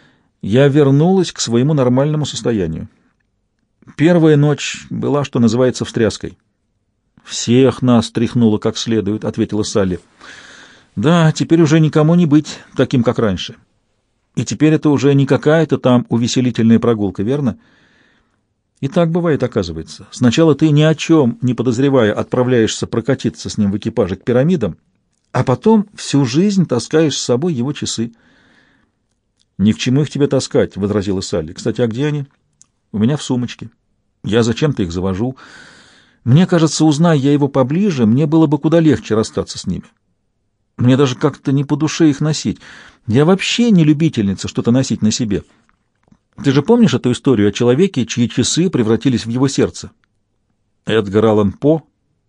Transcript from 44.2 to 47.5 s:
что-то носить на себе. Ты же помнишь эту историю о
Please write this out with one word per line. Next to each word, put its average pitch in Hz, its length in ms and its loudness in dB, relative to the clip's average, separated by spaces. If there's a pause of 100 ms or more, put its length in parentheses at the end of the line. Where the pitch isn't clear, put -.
что-то 107 240 -2
носить 127 300 -2
на 107 100 2
себе. 101 320 -4 (1000)
Ты 139 80 0
же 135 100 2
помнишь 226 320 4
эту 123 180 0
историю 104 380 2
о - 20 0